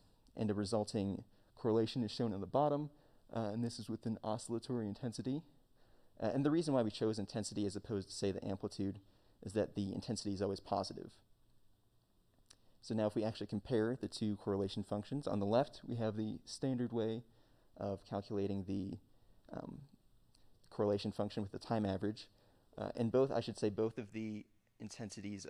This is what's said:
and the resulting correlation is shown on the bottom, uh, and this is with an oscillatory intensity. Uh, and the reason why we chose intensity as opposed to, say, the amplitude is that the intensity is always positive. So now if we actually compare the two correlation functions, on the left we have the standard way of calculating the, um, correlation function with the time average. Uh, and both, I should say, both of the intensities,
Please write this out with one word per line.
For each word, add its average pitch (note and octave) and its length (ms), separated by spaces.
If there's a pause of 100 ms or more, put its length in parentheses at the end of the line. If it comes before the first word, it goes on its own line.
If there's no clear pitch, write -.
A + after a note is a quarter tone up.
(360)
and A2 140
the G#2 40
resulting G#2 680 (320)
correlation A2+ 480
is G#2 80
shown A2+ 220
on G2 80
the F#2 60
bottom, C#3+ 420 (440)
uh, A2 200
and A#2 100
this A#2 160
is A2 80
with A2 180
an A2 200
oscillatory A#2 640
intensity. C3 520 (800)
Uh, G#2+ 120
and C#3 120
the D3 60
reason D#3+ 220
why B2+ 80
we G#2+ 100
chose A2 260
intensity G#2 480
as G2+ 120
opposed G2 320
to, - 40
say, G2 180
the F#2 120
amplitude G2+ 560 (420)
is G2 120
that G#2 220
the G2 180
intensity G#2 400
is F#2 80
always G2 180
positive. - 520 (1700)
So - 160
now A2 100
if G#2+ 100
we G#2+ 80
actually A2 240
compare A2+ 520
the G#2 80
two G#2 300
correlation G2+ 440
functions, G#2+ 460
on G2+ 120
the G2 60
left A#2 400
we B2 120
have A2 180
the G#2+ 300
standard B2 480
way A2+ 300 (520)
of G2+ 300
calculating G2 580
the, G2 340 (580)
um, - 240 (880)
correlation G#2 420
function G#2 320
with G2 80
the - 80
time A2 260
average. G2+ 440 (480)
Uh, - 180
and A#2 160
both, C3+ 180
I - 120
should A2+ 160
say, A2 120
both A2 280
of A2 160
the A2 320 (340)
intensities, G#2 720